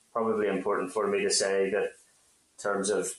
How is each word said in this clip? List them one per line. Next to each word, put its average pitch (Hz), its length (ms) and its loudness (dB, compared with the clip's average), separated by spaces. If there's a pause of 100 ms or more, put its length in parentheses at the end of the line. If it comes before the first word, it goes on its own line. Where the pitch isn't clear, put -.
(140)
probably 107 340 2
important 95 440 0
for 101 160 0
me 101 160 2
to 98 60 0
say 98 400 2
that 98 120 2
in - 800 -12
terms 101 260 -2
of 92 300 0